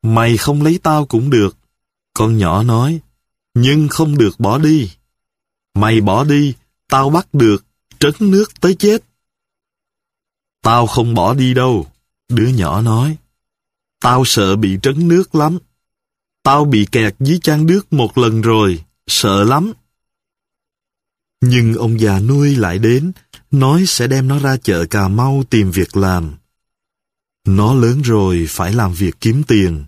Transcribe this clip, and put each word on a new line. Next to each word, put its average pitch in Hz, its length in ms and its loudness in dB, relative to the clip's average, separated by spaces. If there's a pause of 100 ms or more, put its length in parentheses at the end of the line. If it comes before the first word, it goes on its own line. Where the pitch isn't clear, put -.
"Mày 113 340 2
không 147 260 -2
lấy 165 200 0
tao 151 240 0
cũng 123 240 -2
được," 104 260 0 (580)
con 113 240 0
nhỏ 92 240 0
nói, 123 380 -2 (540)
"nhưng 143 340 2
không 147 300 -2
được 107 220 0
bỏ 113 180 0
đi. 151 320 0 (840)
Mày 110 260 2
bỏ 104 240 0
đi, 147 300 0 (340)
tao 135 220 0
bắt 165 240 -2
được, 107 300 2 (340)
trấn 147 220 0
nước 202 400 0
tới 185 140 0
chết." 208 300 0 (1600)
"Tao 117 240 2
không 117 280 -2
bỏ 95 200 0
đi 127 200 0
đâu," 123 320 0 (420)
đứa 117 200 0
nhỏ 101 340 -2
nói. 120 340 0 (840)
"Tao 123 260 2
sợ 101 300 0
bị 98 260 -2
trấn 147 260 0
nước 180 260 0
lắm. 160 240 0 (840)
Tao 147 220 2
bị 110 280 2
kẹt 110 280 0
dưới 151 180 0
chang 156 280 0
nước 190 260 0
một 131 260 0
lần 113 220 2
rồi, 104 440 0 (220)
sợ 101 380 0
lắm." 156 280 0 (1700)
Nhưng 123 340 2
ông 113 260 -2
già 98 200 2
nuôi 143 360 0
lại 95 220 -2
đến, 127 340 0 (380)
nói 143 360 2
sẽ 120 200 -4
đem 131 220 0
nó 143 100 -2
ra 135 180 -2
chợ 87 340 -2
Cà 98 180 0
Mau 131 420 -2
tìm 101 200 0
việc 87 260 -4
làm. 90 380 -2 (1120)
Nó 104 280 2
lớn 123 280 0
rồi 95 460 0
phải 90 240 -4
làm 104 220 -2
việc 87 260 -4
kiếm 117 280 0
tiền. 90 400 0